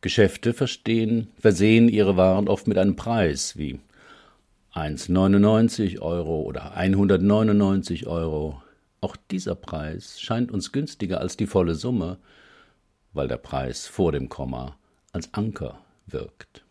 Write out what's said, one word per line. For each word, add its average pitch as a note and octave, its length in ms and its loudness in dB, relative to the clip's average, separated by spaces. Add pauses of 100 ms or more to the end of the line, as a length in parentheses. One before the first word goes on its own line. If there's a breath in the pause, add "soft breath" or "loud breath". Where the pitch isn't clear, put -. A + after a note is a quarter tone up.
Geschäfte - 520 2
verstehen, A2+ 760 -2 (100)
versehen A2 500 6
ihre G2+ 280 2
Waren F#2+ 300 4
oft - 200 -2
mit G#2+ 100 0
einem G2 180 2
Preis G2 640 -2
wie C#2 220 -8 (920 soft breath)
eins - 360 -6
neunundneunzig G2+ 960 4
Euro E2 400 -4
oder - 340 -10
einhundertneunundneunzig G2 1300 2
Euro. D#2 540 -6 (380 soft breath)
Auch - 160 -6 (160)
dieser F#2+ 240 -6
Preis - 640 -12
scheint A#2+ 320 -4
uns G2+ 220 -8
günstiger G#2 480 -6
als - 160 -6
die G#2 100 -2
volle E2+ 280 2
Summe, F#2 420 -4 (960 soft breath)
weil C#2 160 -4
der B1 80 -4
Preis - 500 -8
vor F2 240 0
dem C2 160 -4
Komma B1+ 500 -10 (360)
als - 200 -10
Anker - 480 -8 (240)
wirkt. - 640 -14